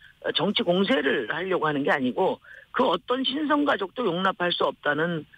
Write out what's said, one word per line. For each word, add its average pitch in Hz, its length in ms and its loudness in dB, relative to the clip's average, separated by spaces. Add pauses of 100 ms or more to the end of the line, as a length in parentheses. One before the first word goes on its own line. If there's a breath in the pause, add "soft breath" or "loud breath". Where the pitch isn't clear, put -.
(360 loud breath)
정치 208 280 0
공세를 175 680 2
하려고 165 340 -2
하는 147 160 0
게 - 80 2
아니고 185 480 0 (320 loud breath)
그 254 120 2
어떤 247 400 0
신성 294 400 0
가족도 240 420 -2
용납할 175 460 0
수 185 120 -2
없다는 151 600 0 (120)